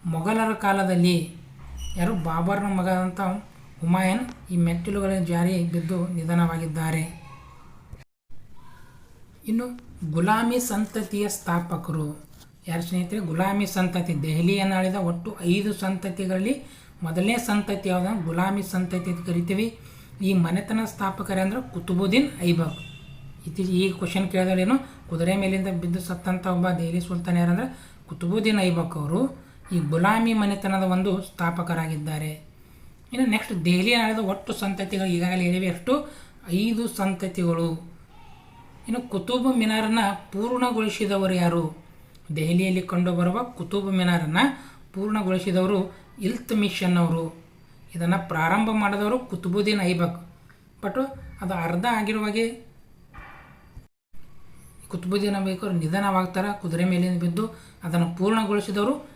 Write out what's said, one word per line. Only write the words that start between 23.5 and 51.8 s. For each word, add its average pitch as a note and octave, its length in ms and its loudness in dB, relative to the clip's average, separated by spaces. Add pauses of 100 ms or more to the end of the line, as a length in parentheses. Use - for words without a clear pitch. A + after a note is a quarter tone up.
ಈ F#3+ 140 4
ಕ್ವಶನ್ F#3+ 380 -2
ಕೇಳಿದಲ್ಲೇನು, F#3 480 4
ಕುದುರೆ E3+ 580 -2
ಮೇಲಿಂದ F#3+ 320 0
ಬಿದ್ದು F3 320 -2
ಸತ್ತಂಥ F#3 460 -4
ಒಬ್ಬ F3+ 220 2
ದೆಹಲಿ E3+ 320 0
ಸುಲ್ತಾನ್ F3 380 0
ಯಾರಂದ್ರೆ F3+ 400 2 (280)
ಕುತುಬುದ್ದೀನ್ G#3 540 0
ಐಬಕ್ E3+ 360 0
ಅವರು E3+ 480 -2 (280)
ಈ F3 60 2
ಗುಲಾಮಿ G3+ 560 4
ಮನೆತನದ G3 480 2
ಒಂದು F#3 400 2
ಸ್ಥಾಪಕರಾಗಿದ್ದಾರೆ. D#3+ 1080 -2 (840)
ಇನ್ನು B3 140 2
ನೆಕ್ಸ್ಟ್ G#3 380 0
ದೆಹಲಿ F#3 300 4
ಆಳಿದ A3+ 240 2
ಒಟ್ಟು G3 340 -4
ಸಂತತಿಗಳು G3 540 -2
ಈಗಾಗಲೇ F3+ 360 0
ಹೇಳಿವೆ. F3+ 240 2
ಎಷ್ಟು? B3+ 460 0 (400)
ಐದು A3 360 2
ಸಂತತಿಗಳು. F3+ 840 0 (1160)
ಇನ್ನು A#3+ 200 -2
ಕುತುಬ್ B3 500 2
ಮಿನಾರನ್ನ A3 400 2 (340)
ಪೂರ್ಣಗೊಳಿಸಿದವರು G#3+ 1000 0
ಯಾರು? E3+ 420 2 (600)
ದೆಹಲಿಯಲ್ಲಿ F3+ 460 2
ಕಂಡುಬರುವ F3+ 600 0
ಕುತುಬ್ G3+ 440 -4
ಮಿನಾರನ್ನ F3 520 2 (540)
ಪೂರ್ಣಗೊಳಿಸಿದವರು F#3+ 1040 0 (240)
ಇಲ್ತಮಿಷನ್ G3+ 760 0
ಅವರು. E3 500 0 (480)
ಇದನ್ನ E3+ 220 2
ಪ್ರಾರಂಭ F3 560 2
ಮಾಡಿದವರು G#3 460 2
ಕುತುಬುದ್ದೀನ್ G3 600 0
ಐಬಕ್. F3 460 0 (560)
but G#3 180 -2 (400)
ಅದು F#3+ 140 -4
ಅರ್ಧ F3 360 0